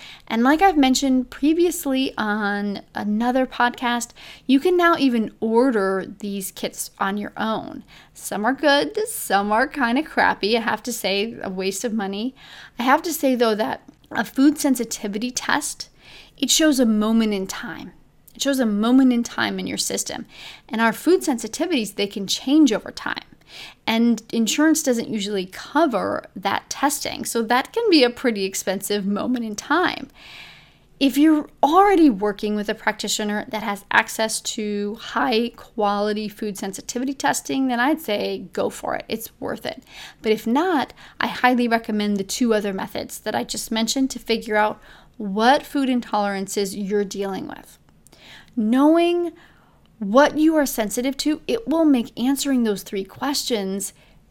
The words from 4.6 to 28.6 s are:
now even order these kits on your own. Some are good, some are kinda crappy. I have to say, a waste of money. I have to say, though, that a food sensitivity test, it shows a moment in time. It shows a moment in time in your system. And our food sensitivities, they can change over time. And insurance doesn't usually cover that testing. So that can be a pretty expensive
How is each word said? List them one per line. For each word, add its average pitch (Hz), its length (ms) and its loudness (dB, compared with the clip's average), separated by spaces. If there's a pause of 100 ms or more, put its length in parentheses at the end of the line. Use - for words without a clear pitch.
now 339 220 4
even 240 420 2
order 220 800 2
these 202 340 -8
kits - 460 -8
on 202 200 -2
your 208 200 -8
own. - 460 -6 (320)
Some - 300 -6
are 247 80 2
good, 285 440 2 (100)
some 196 440 0
are 226 160 2
kinda 254 340 0
crappy. - 560 0
I 226 40 2
have 220 220 -2
to 247 80 -6
say, 202 500 -2
a 196 100 -8
waste 190 340 -4
of 220 80 -2
money. 208 420 -4 (440)
I 233 40 -2
have 277 200 4
to 339 100 -6
say, 262 220 2
though, 226 200 2
that 226 320 -6 (240)
a - 140 -2
food 277 320 4
sensitivity 226 720 -2
test, - 600 -4 (460)
it 262 140 -4
shows 302 300 4
a 247 80 4
moment 214 480 2
in 190 100 -4
time. - 480 -12 (400)
It - 80 -12
shows 269 180 0
a 247 60 2
moment 240 480 4
in 233 80 2
time 208 380 -2
in 185 80 -6
your 196 100 -6
system. - 480 -6 (420)
And 220 140 -4
our 226 120 4
food 349 280 2
sensitivities, 262 720 -2
they 202 140 -2
can 202 180 -8
change 269 480 4
over - 180 -4
time. - 320 -8 (640)
And 226 340 2 (100)
insurance 285 520 2
doesn't 240 260 0
usually 196 380 -4
cover 226 760 -2 (120)
that - 340 -4
testing. - 560 -4
So - 160 -2
that 240 320 -2
can 466 160 0
be 311 140 6
a 240 80 4
pretty 220 340 -2
expensive 196 640 -4